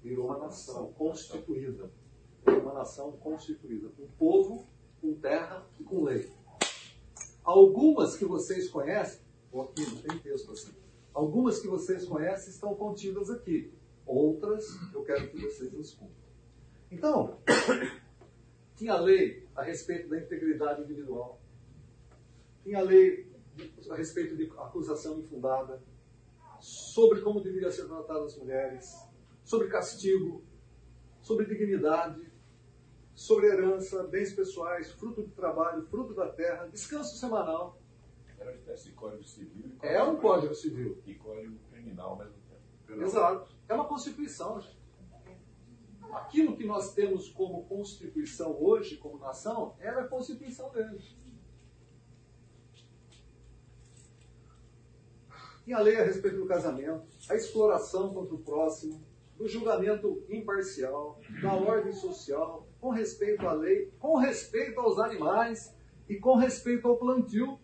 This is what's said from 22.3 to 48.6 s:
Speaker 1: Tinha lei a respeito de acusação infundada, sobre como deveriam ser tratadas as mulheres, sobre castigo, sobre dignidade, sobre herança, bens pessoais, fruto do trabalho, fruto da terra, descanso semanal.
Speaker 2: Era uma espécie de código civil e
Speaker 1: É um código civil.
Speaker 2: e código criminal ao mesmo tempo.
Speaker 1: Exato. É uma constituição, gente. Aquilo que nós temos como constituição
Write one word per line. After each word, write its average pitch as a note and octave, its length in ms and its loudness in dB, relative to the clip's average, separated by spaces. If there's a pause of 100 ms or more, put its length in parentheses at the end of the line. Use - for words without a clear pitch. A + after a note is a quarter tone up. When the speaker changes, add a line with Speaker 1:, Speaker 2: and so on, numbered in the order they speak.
Speaker 1:
Tinha G3 180 -2
lei F#3 500 8 (580)
a D#3+ 60 -8
respeito D#3+ 400 -6
de - 220 -6
acusação D#3 640 -8
infundada, C3 600 -6 (800)
sobre A3 640 4
como G#3 200 0
deveriam F#3 300 -4
ser - 160 -6
tratadas D3+ 460 -8
as - 40 -18
mulheres, C3 580 -6 (480)
sobre G#3 240 0
castigo, F#3+ 760 0 (800)
sobre G#3+ 240 0
dignidade, E3+ 880 0 (840)
sobre G#3 340 4
herança, F#3 600 2
bens G3 260 -2
pessoais, F3 600 -4
fruto A3+ 300 -8
do E3 80 -10
trabalho, E3 560 0
fruto G#3+ 260 -6
da F#3+ 160 -2
terra, - 380 -4
descanso - 500 -10
semanal. F3+ 600 -4 (600)
Speaker 2:
Era B2+ 120 -12
uma - 60 -14
espécie - 280 -14
de - 80 -20
código G#2+ 300 -14
civil - 580 -18
e D3 40 -8
Speaker 1:
É G3 180 4
um D#4 140 2
código E3 380 4
civil. B2+ 500 -6
Speaker 2:
e G2+ 100 -16
código A2 420 -14 (120)
criminal G2 420 -14
ao F#2+ 60 -10
mesmo G#2 160 -16 (540)
tempo. A2 160 -8
Speaker 1:
Exato. - 520 2 (120)
É G#3+ 60 -2
uma D4 120 0
constituição, B3 720 -8
gente. - 220 -20 (1300)
Aquilo D4+ 440 0
que A3+ 100 -8
nós G3 280 -4
temos G3 360 0
como - 360 -6
constituição G3 960 -8